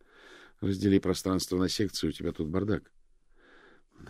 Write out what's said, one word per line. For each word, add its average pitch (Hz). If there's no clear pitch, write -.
«Раздели 98
пространство 92
на 92
секции, -
у 76
тебя 82
тут 80
бардак. 95